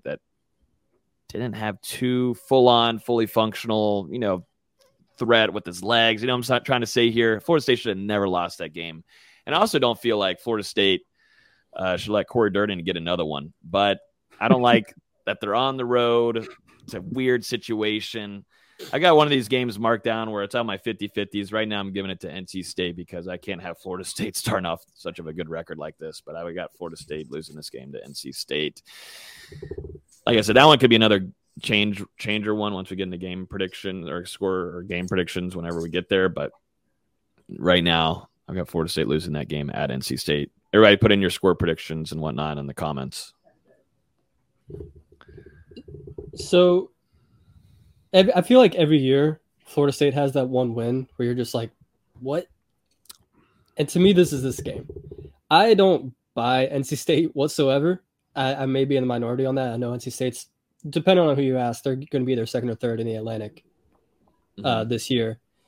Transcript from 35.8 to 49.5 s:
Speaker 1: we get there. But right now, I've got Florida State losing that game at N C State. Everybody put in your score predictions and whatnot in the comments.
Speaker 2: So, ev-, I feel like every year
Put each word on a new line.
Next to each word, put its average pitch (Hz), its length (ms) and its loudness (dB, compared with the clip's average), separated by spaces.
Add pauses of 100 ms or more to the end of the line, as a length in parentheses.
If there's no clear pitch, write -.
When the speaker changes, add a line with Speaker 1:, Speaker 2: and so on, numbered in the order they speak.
Speaker 1:
we 82 80 -6
get 90 200 -4
there. 95 200 4
But 73 240 -6 (1080)
right 90 260 4
now, 82 440 0 (200)
I've - 60 -10
got 92 140 -6
Florida 80 220 -4
State 78 180 -2
losing 78 260 -2
that 73 140 -8
game 73 260 -6
at 71 160 -4
N 67 100 -6
C 65 160 -6
State. 73 360 -2 (200)
Everybody 104 240 10
put 107 160 4
in 101 80 4
your 92 100 2
score 92 240 2
predictions 80 580 -4
and 80 80 -8
whatnot 76 380 -6
in 69 80 -10
the 67 80 -12
comments. 71 580 -8 (3000)
Speaker 2:
So, 180 560 2 (1200)
ev-, 190 220 8
I 180 80 4
feel 247 160 6
like 226 160 8
every 156 240 4
year 139 420 2 (240)